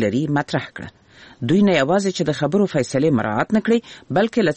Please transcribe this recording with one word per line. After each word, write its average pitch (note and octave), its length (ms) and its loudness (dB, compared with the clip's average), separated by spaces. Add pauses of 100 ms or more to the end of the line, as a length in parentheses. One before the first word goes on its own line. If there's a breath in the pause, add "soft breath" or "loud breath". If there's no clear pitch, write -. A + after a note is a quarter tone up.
لري C3 240 -2 (100)
مطرح - 380 -4
کړه. - 180 -14 (540 loud breath)
دوی F3+ 160 4
نه F#3+ 100 4
یوازې F3+ 420 2
چې F3 100 -2
د D3 100 0
خبرو E3 340 0
فیصلې C#3 460 0
مراعات A2 380 -2
نه G#3+ 120 2
کړي، A#3 120 2 (380 loud breath)
بلکې A3 300 0
له D3+ 100 0